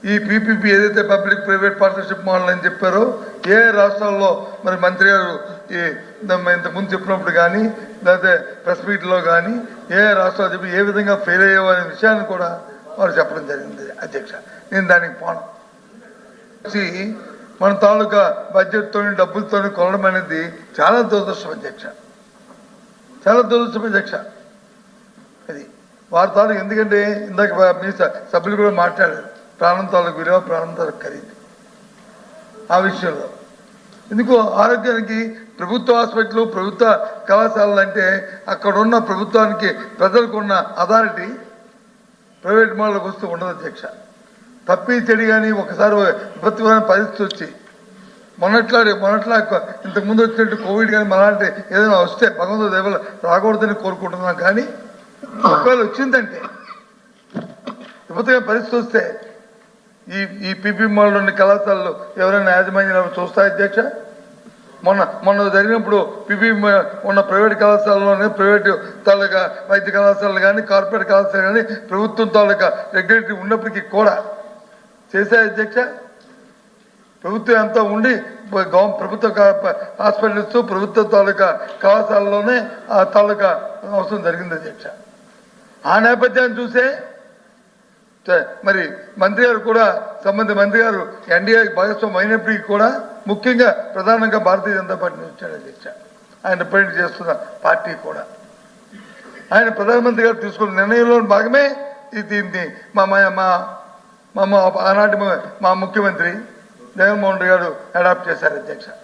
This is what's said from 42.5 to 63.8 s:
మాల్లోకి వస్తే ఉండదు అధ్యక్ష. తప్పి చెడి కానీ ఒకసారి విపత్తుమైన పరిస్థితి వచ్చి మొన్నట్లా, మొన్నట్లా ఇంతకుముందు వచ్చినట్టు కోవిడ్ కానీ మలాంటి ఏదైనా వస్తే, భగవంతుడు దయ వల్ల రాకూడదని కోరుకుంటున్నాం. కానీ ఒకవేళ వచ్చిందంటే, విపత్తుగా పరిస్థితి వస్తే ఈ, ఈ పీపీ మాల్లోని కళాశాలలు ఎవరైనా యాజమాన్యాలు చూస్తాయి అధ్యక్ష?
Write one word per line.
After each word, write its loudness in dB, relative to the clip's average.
మాల్లోకి -2
వస్తే -10
ఉండదు -6
అధ్యక్ష. -14
తప్పి 0
చెడి 2
కానీ 2
ఒకసారి 2
విపత్తుమైన 0
పరిస్థితి 0
వచ్చి -10
మొన్నట్లా, 2
మొన్నట్లా 0
ఇంతకుముందు 0
వచ్చినట్టు -2
కోవిడ్ 0
కానీ 2
మలాంటి 4
ఏదైనా 4
వస్తే, 0
భగవంతుడు -2
దయ 0
వల్ల -2
రాకూడదని 2
కోరుకుంటున్నాం. -4
కానీ 2
ఒకవేళ 4
వచ్చిందంటే, -2
విపత్తుగా 0
పరిస్థితి -2
వస్తే 0
ఈ, -8
ఈ -6
పీపీ 0
మాల్లోని 4
కళాశాలలు 2
ఎవరైనా 2
యాజమాన్యాలు 0
చూస్తాయి 2
అధ్యక్ష? 0